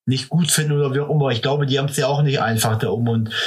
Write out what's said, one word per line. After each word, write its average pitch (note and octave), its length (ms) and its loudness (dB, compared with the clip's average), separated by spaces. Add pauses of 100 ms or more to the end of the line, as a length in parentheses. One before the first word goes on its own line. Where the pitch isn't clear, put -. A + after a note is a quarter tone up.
nicht C3 220 -2
gut E3+ 220 0
finden D3 220 0
oder C#3+ 220 0
wie C#3 60 0
auch D3 80 -4
immer. C#3+ 220 2
Ich A2+ 120 -2
glaube, C#3+ 240 0
die C3+ 120 0
haben's C#3+ 180 -2
ja C#3 120 0
auch C#3+ 140 0
nicht C#3+ 180 2
einfach A2+ 380 0
da - 120 0
oben. A#2 180 0
Und A2+ 240 0 (140)